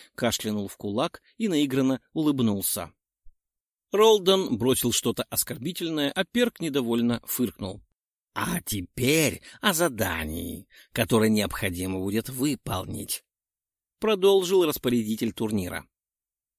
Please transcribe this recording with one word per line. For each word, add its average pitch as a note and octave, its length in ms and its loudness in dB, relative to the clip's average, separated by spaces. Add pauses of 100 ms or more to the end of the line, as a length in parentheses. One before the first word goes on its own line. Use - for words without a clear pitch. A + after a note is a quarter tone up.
(140)
кашлянул G#2+ 540 -2
в - 80 -16
кулак A2 460 -6 (160)
и A3 100 -2
наигранно C3+ 520 2 (120)
улыбнулся. A2+ 800 0 (1000)
Ролдон F#3+ 680 4
бросил B2 340 2
что-то - 320 -2
оскорбительное, D3 880 -4
а F#3+ 120 -2
Перк A#3+ 360 -2
недовольно A#2+ 640 0
фыркнул. G2+ 580 -4 (520)
«А F3 260 -2
теперь A#2+ 840 -2 (180)
о G#3 120 0
задании, E2+ 960 -4 (260)
которое A2 380 4
необходимо F#2+ 720 -2
будет G2+ 280 -4
выполнить», A2 920 -6 (800)
продолжил G3 640 4
распорядитель A#2 680 0
турнира. F#2 540 -4 (720)